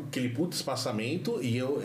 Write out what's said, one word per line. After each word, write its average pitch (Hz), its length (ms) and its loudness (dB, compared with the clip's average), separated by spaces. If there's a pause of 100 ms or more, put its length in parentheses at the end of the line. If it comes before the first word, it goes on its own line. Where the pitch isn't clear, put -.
aquele 127 220 0
puto 147 260 0
espaçamento, 135 880 0
e 117 140 2
eu, 127 300 2